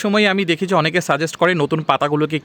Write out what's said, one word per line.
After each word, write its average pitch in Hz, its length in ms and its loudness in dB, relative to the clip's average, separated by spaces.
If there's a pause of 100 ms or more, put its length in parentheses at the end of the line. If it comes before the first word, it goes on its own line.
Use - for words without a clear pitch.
সময় 208 300 2
আমি 196 180 0
দেখি 165 200 -2
যে 190 100 2
অনেকে 160 260 0
সাজেস্ট 156 340 -2
করে 175 100 4 (120)
নতুন 156 160 0 (100)
পাতাগুলোকে 147 560 0